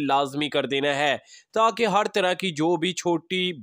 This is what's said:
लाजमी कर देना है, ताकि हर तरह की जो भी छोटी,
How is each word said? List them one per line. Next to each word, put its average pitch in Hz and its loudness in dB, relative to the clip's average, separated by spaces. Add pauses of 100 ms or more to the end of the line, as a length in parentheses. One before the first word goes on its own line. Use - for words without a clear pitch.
लाजमी 139 0
कर 139 0
देना 139 0
है, 139 2 (380)
ताकि 220 2
हर 202 2
तरह 180 2
की 190 -4
जो 160 0
भी 175 -2
छोटी, 180 -2 (100)